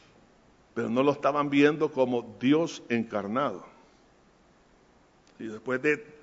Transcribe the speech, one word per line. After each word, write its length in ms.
pero 160
no 140
lo 80
estaban 380
viendo 420
como 480
Dios 500
encarnado. 760
Y 60
después 360
de, 240